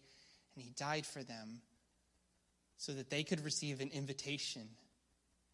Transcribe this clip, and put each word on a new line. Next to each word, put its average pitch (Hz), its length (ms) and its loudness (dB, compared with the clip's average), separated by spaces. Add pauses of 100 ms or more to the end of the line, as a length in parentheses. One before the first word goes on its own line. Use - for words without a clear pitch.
(540)
And 131 100 -10
he 120 140 -10
died 147 260 4
for 139 200 -6
them 117 380 -8 (1160)
so - 140 -4
that 135 180 -2
they 147 140 4
could 156 200 4
receive 143 380 2
an 135 80 2
invitation 139 800 0 (840)